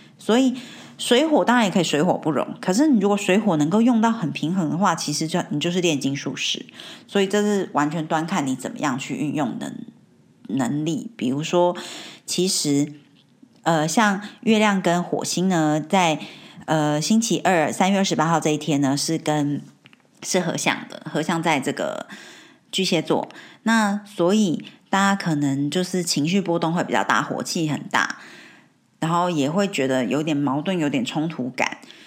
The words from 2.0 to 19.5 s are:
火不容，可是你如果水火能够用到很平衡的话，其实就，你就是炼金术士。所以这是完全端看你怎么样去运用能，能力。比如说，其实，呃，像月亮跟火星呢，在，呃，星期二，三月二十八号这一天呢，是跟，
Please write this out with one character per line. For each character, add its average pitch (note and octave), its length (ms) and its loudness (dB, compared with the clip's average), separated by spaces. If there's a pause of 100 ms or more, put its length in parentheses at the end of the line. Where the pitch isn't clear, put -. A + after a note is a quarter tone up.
火 F3 120 4
不 - 160 -2
容， C3 160 0 (140)
可 - 120 0
是 B3+ 140 4
你 B3+ 140 6
如 G3 80 2
果 G3+ 80 4
水 G3 220 2
火 G3+ 180 2
能 D3 120 2
够 G#3 140 4
用 A#3 180 4
到 A3+ 120 4
很 E3+ 180 -4
平 D3 240 -4
衡 E3+ 160 0
的 D3+ 80 -2
话， F#3 160 2
其 E3 180 -4
实 D#3 140 -2
就， E3+ 220 -2
你 D3 100 -4
就 D#3+ 120 -2
是 F3+ 100 0
炼 E3 180 2
金 C3+ 160 -2
术 C3+ 220 -8
士。 - 300 -6 (420)
所 G3+ 120 -2
以 F#3+ 60 2
这 G#3 160 0
是 G#3 300 0
完 D3 180 0
全 D#3+ 160 -4
端 E3 200 -2
看 E3+ 200 -2
你 C3 80 -2
怎 B2+ 160 -8
么 - 80 -12
样 - 200 -4
去 C#3 180 -8
运 D3 180 -4
用 C3+ 240 -2
能， - 160 -10 (720)
能 C3+ 360 -2
力。 D#3 320 -4
比 A#2+ 120 -4
如 C#3 140 -2
说， F3 340 2 (480)
其 - 220 -2
实， D3 460 0 (680)
呃， D#3+ 260 2
像 G3+ 340 2 (200)
月 A3 160 4
亮 G#3 220 4
跟 F3 220 2
火 - 220 -4
星 F3 240 0
呢， D#3 320 2
在， D#3 400 2 (460)
呃， D3+ 340 2
星 A3 200 2
期 F#3+ 200 0
二， E3 320 2
三 F#3+ 180 2
月 G3 80 2
二 G3 60 2
十 F3 100 0
八 D#3 140 2
号 E3 100 4
这 D3+ 120 0
一 D3+ 80 0
天 D3+ 220 0
呢， C#3 160 2
是 D#3+ 220 -2
跟， D3 420 -2 (640)